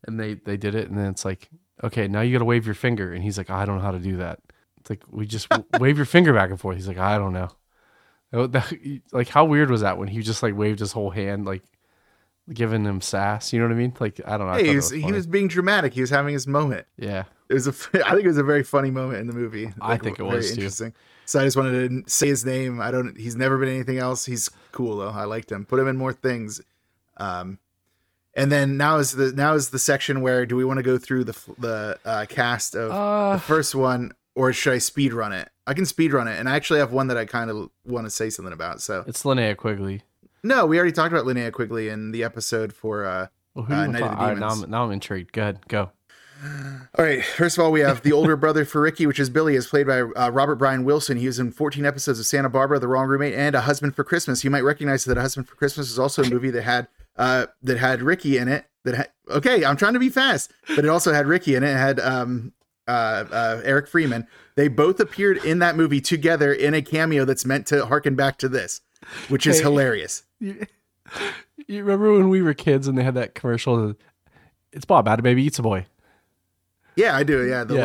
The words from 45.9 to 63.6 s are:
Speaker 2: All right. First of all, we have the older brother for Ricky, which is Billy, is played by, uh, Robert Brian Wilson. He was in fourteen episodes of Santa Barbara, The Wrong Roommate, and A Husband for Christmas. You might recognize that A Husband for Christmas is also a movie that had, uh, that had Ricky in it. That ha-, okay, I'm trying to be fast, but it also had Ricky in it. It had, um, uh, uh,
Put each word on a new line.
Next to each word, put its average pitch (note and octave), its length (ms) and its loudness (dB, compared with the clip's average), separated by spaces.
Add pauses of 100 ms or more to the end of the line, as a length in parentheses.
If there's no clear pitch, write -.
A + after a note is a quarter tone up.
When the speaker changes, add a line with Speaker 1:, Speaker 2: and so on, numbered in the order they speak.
Speaker 2:
All E3 60 6
right. C#3 200 2
First E3 320 0
of E3+ 80 4
all, D#3+ 80 4
we D#3 80 6
have C#3 220 4
the D3 100 4
older D#3 240 6
brother D3+ 300 2
for D3+ 160 0
Ricky, D#3 240 2
which C#3+ 120 0
is C3 120 0
Billy, D3+ 240 2
is B2 120 0
played C#3+ 200 2
by, B2+ 160 2
uh, A#2+ 280 0
Robert C#3 260 2
Brian C3 280 2
Wilson. C#3 320 2
He A#2+ 100 -2
was B2 120 -4
in B2 140 -2
fourteen C#3+ 340 -2
episodes C3+ 340 -2
of G#2+ 60 -4
Santa C#3 240 0
Barbara, C3+ 280 2
The B2 100 -2
Wrong C3 180 2
Roommate, C#3 280 0
and C#3+ 200 0
A B2 80 2
Husband C#3 340 0
for C#3+ 80 -2
Christmas. C3 400 -2
You C3+ 60 2
might C#3 140 2
recognize C#3+ 420 0
that B2+ 100 0
A B2 60 -2
Husband C3 260 -6
for - 60 -20
Christmas C#3 360 -4
is A2+ 80 -6
also C3+ 240 0
a B2+ 60 4
movie B2 220 0
that A#2 120 -2
had, B2 260 0 (280)
uh, C3 300 2 (160)
that B2+ 160 0
had B2+ 240 0
Ricky D3 340 2
in B2 120 0
it. C#3+ 180 -2 (180)
That B2+ 120 0
ha-, C#3 80 -2 (320)
okay, G3+ 280 4
I'm C#3 140 2
trying G#3+ 160 2
to B3 40 2
be B3+ 120 4
fast, C4 420 0 (240)
but D3 80 4
it D3 40 4
also D#3+ 260 4
had C#3+ 120 4
Ricky D#3+ 280 2
in B2+ 80 4
it. C#3+ 80 2
It C3+ 80 2
had, C3+ 220 2
um, B2 520 -2 (340)
uh, A#2 40 -6 (400)
uh, A2+ 340 -2